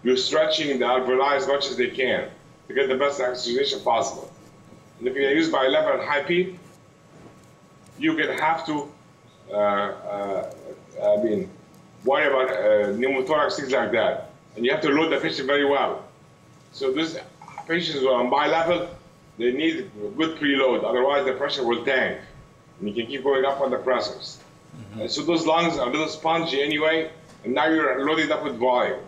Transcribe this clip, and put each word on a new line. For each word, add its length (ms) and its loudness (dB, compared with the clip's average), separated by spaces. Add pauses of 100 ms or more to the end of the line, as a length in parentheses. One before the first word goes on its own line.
You're 140 4
stretching 600 0
the 80 2
alveoli 500 2
as 120 0
much 180 2
as 100 -6
they 140 0
can 400 -2 (380)
to 80 -14
get 140 2
the 60 2
best 260 0
oxygenation 600 -2
possible. 500 -2 (680)
And 80 -4
if 80 -2
you 140 2
use 200 2
bilevel 500 2
and 80 -6
high 140 0
peep, 380 -2 (1400)
you're 180 0
gonna 240 -2
have 280 0
to, 240 -4 (600)
uh, 40 -6
uh, 960 -2 (520)
I 200 4
mean, 260 0 (560)
worry 220 4
about, 220 2
uh, 480 2
pneumothorax, 580 0
things 160 -4
like 220 0
that. 360 0 (280)
And 80 -4
you 60 4
have 100 0
to 80 0
load 200 2
the 120 0
patient 260 -4
very 160 2
well. 400 0 (720)
So 180 -2
these 260 -2 (480)
patients 340 -2
who 100 2
are 120 4
on 80 0
bilevel, 600 2 (480)
they 160 2
need 360 -2 (280)
good 200 -2
preload, 460 2
otherwise 420 2
the 80 0
pressure 320 -2
will 200 0
tank. 340 0 (600)
And 100 -6
you 40 -8
can 160 -4
keep 140 -8
going 220 4
up 160 0
on 100 0
the 60 -2
pressors. 600 -4 (380)
Mm-hmm. 260 -14
And 100 -6
so 100 -4
those 240 0
lungs 320 2
are 100 0
a 40 -2
little 180 -2
spongy 520 -2
anyway, 480 0 (360)
and 80 -2
now 140 2
you're 380 2
loaded 260 0
up 120 -2
with 140 -6
volume. 500 2